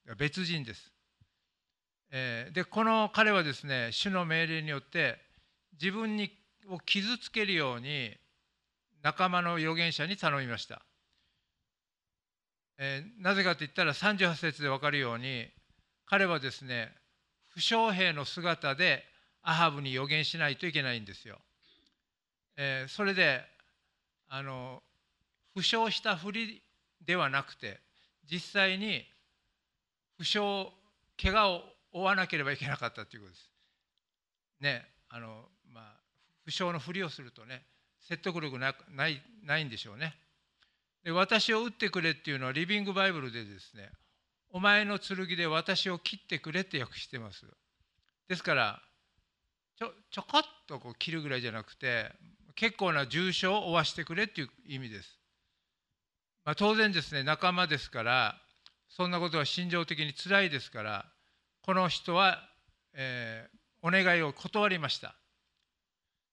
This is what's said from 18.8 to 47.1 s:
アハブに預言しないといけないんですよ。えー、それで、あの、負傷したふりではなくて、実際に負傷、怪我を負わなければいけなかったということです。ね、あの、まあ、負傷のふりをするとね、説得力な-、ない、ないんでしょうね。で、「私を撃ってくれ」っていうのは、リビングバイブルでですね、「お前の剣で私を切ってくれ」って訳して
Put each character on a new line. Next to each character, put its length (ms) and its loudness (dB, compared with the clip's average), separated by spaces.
ア 120 2
ハ 180 6
ブ 100 -6
に 100 -4
預 160 -2
言 180 2
し 120 -4
な 120 2
い 80 -2
と 100 -4
い 60 -4
け 100 2
な 100 0
い 60 -4
ん 60 -12
で 80 -14
す 140 -20
よ。 120 -16
え 300 -4
ー、 40 -12
そ 140 -4
れ 100 2
で、 300 4
あ 120 -8
の、 420 -10
負 80 -6
傷 280 2
し 140 -4
た 120 0
ふ 160 -8
り 300 -8
で 120 2
は 140 4
な 140 0
く 120 -16
て、 240 -12
実 220 -8
際 260 2
に 280 -4
負 80 -8
傷、 140 0
怪 100 2
我 180 6
を 140 -2
負 100 -4
わ 120 4
な 120 2
け 100 -2
れ 60 0
ば 80 0
い 60 -2
け 100 -6
な 100 -2
か 100 -4
っ 60 -6
た 120 -12
と 100 -20
い 40 -18
う 20 -20
こ 60 -20
と 40 -20
で 60 -20
す。 140 -20
ね、 260 -4
あ 100 -14
の、 260 -16
ま 100 -20
あ、 140 -20
負 60 -10
傷 140 -2
の 140 -2
ふ 140 -12
り 100 -4
を 60 -6
す 120 -14
る 100 -18
と 140 -20
ね、 180 -16
説 220 -10
得 180 -4
力 180 -6
な-、 160 -2
な 180 -2
い、 140 -4
な 160 0
い 60 -4
ん 40 -8
で 80 -10
し 100 -10
ょ 60 -14
う 40 -16
ね。 180 -8
で、 100 -4
「私 400 4
を 100 2
撃 60 -4
っ 20 -12
て 180 -2
く 120 -2
れ」 100 2
っ 40 0
て 160 -8
い 40 -2
う 40 -4
の 80 -4
は、 40 -2
リ 140 0
ビ 140 0
ン 40 -2
グ 100 -4
バ 140 2
イ 40 2
ブ 100 -2
ル 100 -6
で 140 -8
で 140 -16
す 160 -20
ね、 160 -18
「お 100 -8
前 240 6
の 160 -2
剣 260 -6
で 120 0
私 420 0
を 100 -2
切 180 -4
っ 100 -14
て 120 -2
く 120 -10
れ」 100 0
っ 40 0
て 160 -4
訳 180 -8
し 80 -12
て 120 -8